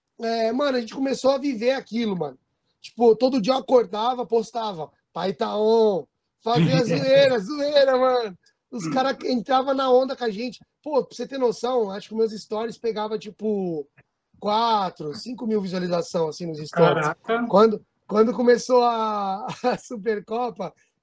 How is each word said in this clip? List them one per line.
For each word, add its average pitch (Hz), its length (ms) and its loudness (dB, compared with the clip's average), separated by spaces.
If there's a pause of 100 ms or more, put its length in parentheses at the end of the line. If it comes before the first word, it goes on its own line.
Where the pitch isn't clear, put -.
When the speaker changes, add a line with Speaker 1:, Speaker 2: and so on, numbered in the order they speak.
(200)
Speaker 1:
É, 226 320 -2
mano, 269 260 0
a - 20 0
gente 220 140 -12
começou 269 380 0
a 277 60 0
viver 247 340 -2
aquilo, 226 440 -4
mano. 147 220 -8 (420)
Tipo, 226 360 4
todo 254 240 2
dia 196 120 0
eu 262 60 2
acordava, 240 680 0
postava, 220 680 -4 (220)
"Pai 185 220 -4
tá 208 240 -4
on", 214 480 2 (360)
fazia 247 420 2
Speaker 2:
<laughs> - 0 -
Speaker 1:
zoeira, 269 540 4
zoeira, 277 600 2
mano. 247 400 0 (320)
Os 226 160 -10
Speaker 2:
Hum. 160 40 -4
Speaker 1:
cara 269 340 0
entrava 262 500 0
na 262 160 0
onda 254 260 4
com 247 80 -8
a 226 60 -2
gente. 220 300 -8 (220)
Pô, 277 220 -2
pra - 120 -18
você 240 100 -8
ter 269 120 -10
noção, 233 520 -2
acho 196 200 -12
que 214 40 -12
meus 220 180 0
stories 220 460 -8
pegava, 214 400 -6
tipo, 190 680 -4 (520)
quatro, 202 760 -2
cinco 226 320 -12
mil 220 140 0
visualização, 175 680 -2
assim, 170 180 -10
nos 160 120 -8
stories. 156 480 2
Speaker 2:
Caraca. 226 420 -4
Speaker 1:
Quando, 208 360 4 (220)
quando 220 260 2
começou 240 500 4
a, 214 640 -2
<laughs> - 180 -12
a 240 140 0
Supercopa, 214 960 -6 (300)